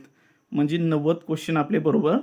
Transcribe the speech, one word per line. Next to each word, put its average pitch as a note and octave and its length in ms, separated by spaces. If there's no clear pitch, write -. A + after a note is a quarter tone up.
म्हणजे D3 260
नव्वद D#3+ 380
क्वेश्चन D#3+ 320
आपले D3+ 220
बरोबर D#3+ 440